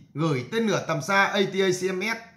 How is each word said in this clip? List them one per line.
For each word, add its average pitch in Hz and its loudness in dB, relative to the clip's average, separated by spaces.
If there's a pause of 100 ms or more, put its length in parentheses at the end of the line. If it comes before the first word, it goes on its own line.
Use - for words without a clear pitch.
(140)
gửi 139 0
tên 226 0
lửa 156 0
tầm 151 -2
xa 196 2
A 208 0
T 190 0
A 190 4 (100)
C 185 -2
M 185 -4
S 226 -2 (180)